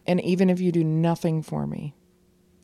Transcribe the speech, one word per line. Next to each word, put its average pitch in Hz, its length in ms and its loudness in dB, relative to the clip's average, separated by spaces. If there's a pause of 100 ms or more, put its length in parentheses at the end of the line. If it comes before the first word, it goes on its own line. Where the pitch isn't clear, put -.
"And 180 140 2
even 180 280 2
if 180 100 2
you 185 120 0
do 165 120 2
nothing 160 600 0
for 147 240 -6
me, 147 260 -10 (720)